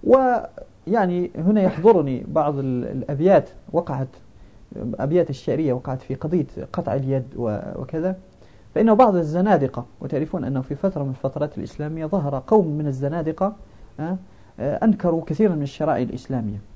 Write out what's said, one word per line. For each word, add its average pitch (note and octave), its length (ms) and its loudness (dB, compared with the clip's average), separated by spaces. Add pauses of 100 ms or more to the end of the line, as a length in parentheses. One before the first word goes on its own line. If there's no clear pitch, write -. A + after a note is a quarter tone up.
ويعني F#3+ 1300 2
هنا G3+ 260 4
يحضرني E3 680 4
بعض D3 300 0
ال-، B2+ 260 -2
الأبيات C#3+ 640 2 (240)
وقعت، C#3 360 -2 (680)
أبيات D3 540 0
الشعرية C#3 420 -2
وقعت C3 300 -6
في - 120 -6
قضية D#3 320 -2 (260)
قطع A2+ 220 -4
اليد C3 300 -2 (120)
و-، A2 220 -2 (180)
وكذا، E3 400 -4 (580)
فإنه A3 200 4
بعض G#3+ 220 6
الزنادقة، D#3+ 680 2 (160)
وتعرفون D3+ 440 -4
أنه C3 160 -2
في C#3 140 -6
فترة F3 280 -2
من C#3 80 -4
الفترات C#3 480 -6
الإسلامية D#3 480 -8
ظهر C#3+ 400 -2
قوم G#3+ 220 6
من D3+ 180 -2
الزنادقة، D#3+ 720 -2 (440)
آه، F3 160 -4 (440)
آه، - 240 -4
أنكروا F3 420 2
كثيرا F3+ 280 2
من D3+ 80 -2
الشرائع C#3+ 400 -2
الإسلامية. A#2 560 -6 (180)